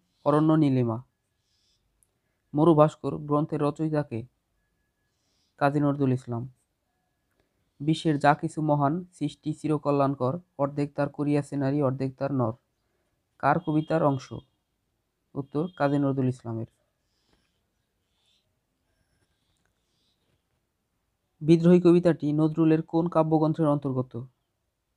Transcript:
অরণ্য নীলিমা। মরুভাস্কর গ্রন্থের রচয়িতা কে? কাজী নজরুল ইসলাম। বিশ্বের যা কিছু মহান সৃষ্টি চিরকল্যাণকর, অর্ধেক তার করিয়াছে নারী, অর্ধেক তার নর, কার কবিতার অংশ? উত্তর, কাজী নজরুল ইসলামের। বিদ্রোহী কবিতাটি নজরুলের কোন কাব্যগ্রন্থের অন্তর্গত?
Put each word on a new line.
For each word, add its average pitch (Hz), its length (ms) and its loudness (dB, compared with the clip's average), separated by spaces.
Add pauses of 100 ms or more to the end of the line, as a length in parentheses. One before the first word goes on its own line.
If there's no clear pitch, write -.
(240)
অরণ্য 151 280 4
নীলিমা। 131 460 2 (1600)
মরুভাস্কর 151 640 4
গ্রন্থের 147 420 -4
রচয়িতা 147 420 -2
কে? 117 180 -8 (1400)
কাজী 147 200 0
নজরুল 143 320 0
ইসলাম। 120 320 -6 (1400)
বিশ্বের 156 380 -2
যা 147 160 4
কিছু 156 280 -6
মহান 147 320 2 (180)
সৃষ্টি - 420 -8
চিরকল্যাণকর, 143 800 -2 (240)
অর্ধেক 143 360 -4
তার 143 140 -4
করিয়াছে 147 480 -4
নারী, 139 260 -2
অর্ধেক 135 340 -2
তার 139 160 -6
নর, 120 220 -2 (840)
কার 143 200 0
কবিতার 160 440 -2
অংশ? 139 240 -2 (1080)
উত্তর, 139 300 -6 (120)
কাজী 143 220 0
নজরুল 135 300 0
ইসলামের। 113 400 -8 (4000)
বিদ্রোহী 170 380 6
কবিতাটি 175 520 2
নজরুলের 160 500 2
কোন 165 260 -2
কাব্যগ্রন্থের 160 640 2
অন্তর্গত? 131 380 -4 (840)